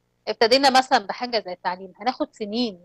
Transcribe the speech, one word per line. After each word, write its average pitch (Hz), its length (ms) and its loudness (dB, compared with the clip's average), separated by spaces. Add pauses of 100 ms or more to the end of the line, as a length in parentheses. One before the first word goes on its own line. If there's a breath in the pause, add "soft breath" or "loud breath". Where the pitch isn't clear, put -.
(280)
ابتدينا 254 420 4
مثلًا 254 360 2
بحاجة 233 400 -6
زي 180 60 -8
التعليم، 185 480 -8
هناخد 254 320 -4
سنين 214 520 -6